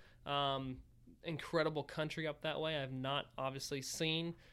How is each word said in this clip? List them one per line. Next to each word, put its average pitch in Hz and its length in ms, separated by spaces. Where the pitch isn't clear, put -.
Um, 135 520
incredible 156 600
country 156 440
up 147 140
that 147 180
way 156 180
I've 135 160
not 135 320
obviously 135 440
seen. 165 540